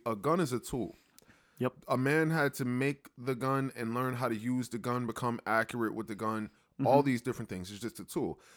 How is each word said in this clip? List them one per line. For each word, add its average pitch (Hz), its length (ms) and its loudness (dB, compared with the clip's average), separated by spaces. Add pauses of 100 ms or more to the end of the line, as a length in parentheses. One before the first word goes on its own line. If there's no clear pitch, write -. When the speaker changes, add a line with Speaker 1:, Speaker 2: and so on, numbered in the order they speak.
Speaker 1:
a 113 100 0
gun 139 240 0
is 131 140 0
a 120 60 0
tool. 101 360 -4 (640)
Speaker 2:
Yep. 123 140 0 (140)
Speaker 1:
A 131 100 2
man 151 340 4
had 147 240 2
to 135 100 -2
make 135 420 0 (100)
the 127 180 -4
gun 135 400 0
and 113 180 -4
learn 127 220 0
how 123 120 -2
to 113 80 2
use 120 340 -2
the 120 100 -4
gun, 123 260 0
become 120 400 -2
accurate 113 480 0
with 107 140 -6
the 110 80 -6
gun, 110 340 -4 (340)
all 131 180 8
Speaker 2:
Mm-hmm. 139 40 4
Speaker 1:
these 127 160 2
different 117 280 -6
things. 90 220 -6
It's 101 80 -12
just 107 200 -8
a 104 40 -10
tool. 95 360 -4 (180)